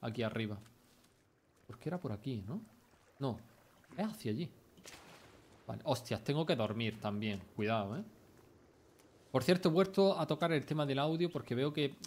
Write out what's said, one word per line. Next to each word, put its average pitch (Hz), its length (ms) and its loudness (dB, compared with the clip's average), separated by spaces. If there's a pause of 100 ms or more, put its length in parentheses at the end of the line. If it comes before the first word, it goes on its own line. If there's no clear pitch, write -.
aquí 117 220 -2
arriba. 107 360 -2 (1080)
Porque - 240 -10
era 180 100 -4
por 135 120 -6
aquí, 104 360 -6
¿no? 175 140 -6 (580)
No, 131 200 -2 (580)
es 202 80 -2
hacia 185 260 -4
allí. 139 180 -2 (1160)
Vale, 113 200 -8
hostias, - 380 0
tengo 151 220 0
que 156 100 2
dormir 110 440 -2
también. 104 420 -2 (140)
Cuidado, 107 420 0
¿eh? 202 60 -6 (1300)
Por 127 120 4
cierto, 180 260 6
he - 20 4
vuelto 190 480 6
a 156 80 2
tocar 165 240 2
el 151 140 2
tema 151 200 0
del 139 140 2
audio 165 320 2
porque 127 240 -4
veo 139 180 2
que, 147 220 0 (120)